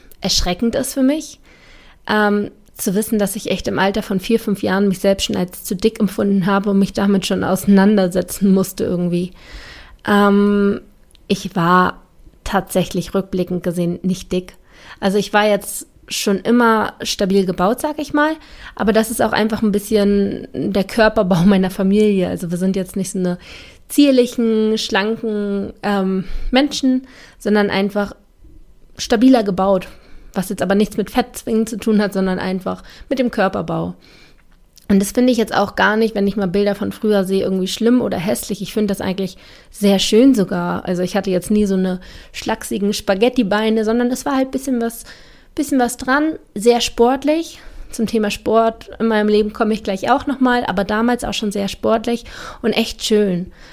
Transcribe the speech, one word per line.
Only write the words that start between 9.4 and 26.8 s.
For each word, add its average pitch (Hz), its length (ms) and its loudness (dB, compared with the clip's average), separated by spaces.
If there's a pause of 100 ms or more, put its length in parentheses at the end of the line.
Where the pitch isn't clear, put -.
Ähm, 202 760 4 (460)
ich - 280 -4
war 180 480 2 (400)
tatsächlich 180 720 -2
rückblickend 180 500 -4
gesehen 175 400 -2
nicht 185 280 -4
dick. 185 240 -4 (440)
Also 196 180 0
ich 202 160 -2
war 214 140 4
jetzt - 400 -2 (200)
schon - 300 -2
immer 226 640 2
stabil 196 440 0
gebaut, 185 360 -2
sag 302 180 -6
ich 294 140 -8
mal, 302 220 0 (400)
aber 202 180 0
das 220 180 2
ist 220 100 -2
auch 220 120 0
einfach 214 280 0
ein 208 120 2
bisschen 202 800 0
der 196 320 -2
Körperbau 208 560 2
<laughs> 175 40 4
meiner 190 260 4
Familie. 196 580 2
Also 175 220 -6
wir 180 60 -4
sind 190 180 0
jetzt 185 200 -6
nicht 190 160 -4
so 190 80 -6
eine 180 200 -2 (480)
zierlichen, 233 920 2
schlanken, 208 1040 -4
ähm, 190 440 -2 (260)
Menschen, 262 560 0 (320)